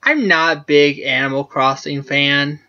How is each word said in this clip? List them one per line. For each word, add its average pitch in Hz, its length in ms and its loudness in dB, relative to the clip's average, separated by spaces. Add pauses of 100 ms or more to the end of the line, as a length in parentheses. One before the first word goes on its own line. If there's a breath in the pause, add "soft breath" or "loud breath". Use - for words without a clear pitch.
I'm 285 260 0
not 165 300 2
a 147 80 -16
big 143 340 4
Animal 135 440 -2
Crossing 139 580 -2
fan. 143 680 -2